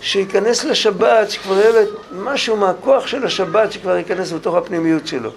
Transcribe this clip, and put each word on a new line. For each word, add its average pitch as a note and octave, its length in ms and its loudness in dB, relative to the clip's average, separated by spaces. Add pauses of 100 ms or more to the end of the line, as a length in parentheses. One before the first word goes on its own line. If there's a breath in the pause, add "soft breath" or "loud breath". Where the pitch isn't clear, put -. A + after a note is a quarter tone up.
שייכנס G3 640 0
לשבת, A3 680 2
שכבר G3 280 -2
יהיה A3+ 140 6
לו A3+ 80 6 (320)
משהו A3+ 440 -4
מהכוח G#3 500 2
של - 180 -6
השבת G3 480 0
שכבר F#3 240 -2
ייכנס F3+ 360 -4
בתוך E3 220 -4
הפנימיות E3 520 0
שלו. A#2+ 300 -6